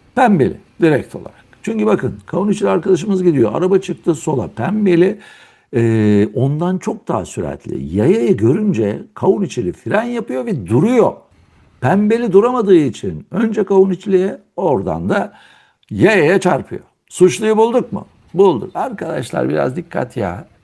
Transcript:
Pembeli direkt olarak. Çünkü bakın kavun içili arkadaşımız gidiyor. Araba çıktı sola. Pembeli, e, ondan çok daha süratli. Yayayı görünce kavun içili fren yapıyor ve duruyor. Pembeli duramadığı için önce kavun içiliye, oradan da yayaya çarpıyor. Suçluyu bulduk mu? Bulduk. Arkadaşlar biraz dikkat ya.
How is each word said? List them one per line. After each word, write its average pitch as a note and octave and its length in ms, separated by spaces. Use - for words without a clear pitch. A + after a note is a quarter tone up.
Pembeli G3 420
direkt D3 340
olarak. - 300
Çünkü G#3+ 220
bakın C#3 400
kavun G3 260
içili G3+ 180
arkadaşımız F#3+ 540
gidiyor. C#3 300
Araba F#3 260
çıktı F3 360
sola. C3 320
Pembeli, F#3 720
e, A2 580
ondan D3+ 440
çok - 300
daha A2+ 180
süratli. D2 680
Yayayı F#3+ 420
görünce A2+ 640
kavun G3+ 300
içili A#2 300
fren F#3+ 300
yapıyor A#3+ 420
ve D3 220
duruyor. F3 460
Pembeli G#3 520
duramadığı G#3 420
için G#2+ 560
önce G#3 320
kavun G3 280
içiliye, F#3+ 500
oradan F#2+ 540
da G3 240
yayaya F3+ 500
çarpıyor. D#3+ 420
Suçluyu G#3+ 480
bulduk A3+ 360
mu? - 140
Bulduk. E3+ 420
Arkadaşlar E3 760
biraz C#3 260
dikkat C#3+ 420
ya. F#2+ 300